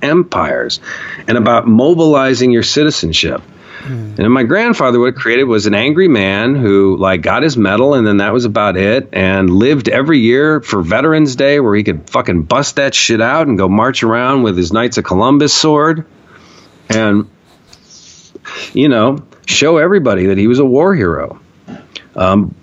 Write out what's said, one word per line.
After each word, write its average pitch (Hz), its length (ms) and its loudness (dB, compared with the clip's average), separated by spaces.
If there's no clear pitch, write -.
empires 120 760 -2
and 120 120 0
about 117 280 0
mobilizing 131 840 2
your 117 120 2
citizenship. 82 800 -2
Hmm. 113 380 -12
And 123 120 2
my 131 120 2
grandfather, 143 580 0
what 127 160 0
created 123 280 0
was 110 200 0
an 104 100 0
angry 147 340 2
man 107 480 0
who, 98 420 2
like, 95 240 0
got 104 200 -2
his 147 140 -2
medal, 113 380 2
and 120 120 2
then 101 120 2
that 101 160 0
was 123 100 0
about 104 320 -2
it, 110 380 0
and 95 340 0
lived 117 400 2
every 139 300 0
year 139 420 2
for 101 220 -4
Veterans 135 540 0
Day 139 220 2
where 113 160 0
he 104 100 0
could 78 260 -6
fucking 107 320 -2
bust 120 340 -2
that 139 180 0
shit 113 280 0
out 147 260 0
and 113 80 0
go 95 100 0
march 110 360 0
around 123 400 0
with 98 160 0
his 85 160 -2
Knights 113 240 -2
of 95 60 -2
Columbus 139 500 2
sword 156 500 0
and, 107 400 0
you 143 160 2
know, 127 320 0
show 165 280 2
everybody 143 480 2
that 98 120 0
he 101 80 2
was 120 120 2
a 143 60 2
war 147 300 2
hero. 82 460 -4
Um, 95 480 0